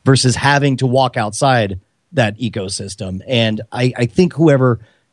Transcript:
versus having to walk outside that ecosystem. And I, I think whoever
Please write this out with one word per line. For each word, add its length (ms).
versus 320
having 420
to 100
walk 280
outside 640
that 260
ecosystem. 880
And 340
I, 240
I 120
think 260
whoever 460